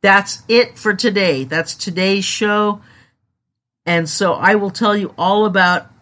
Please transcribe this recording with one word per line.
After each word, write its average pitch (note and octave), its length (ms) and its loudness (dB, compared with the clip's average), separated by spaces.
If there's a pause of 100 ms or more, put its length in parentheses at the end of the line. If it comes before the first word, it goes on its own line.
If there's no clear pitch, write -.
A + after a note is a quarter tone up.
That's G3 460 2
it - 300 0
for G#3+ 160 -2
today. F#3 520 0
That's D#3+ 280 -6
today's F#3+ 520 -2
show. G#3 560 -2 (1040)
And E3+ 200 0
so F3+ 260 -2
I G3 220 2
will G3+ 140 -2
tell G#3 260 0
you G3 220 -4
all G3+ 280 2
about F3+ 420 2 (140)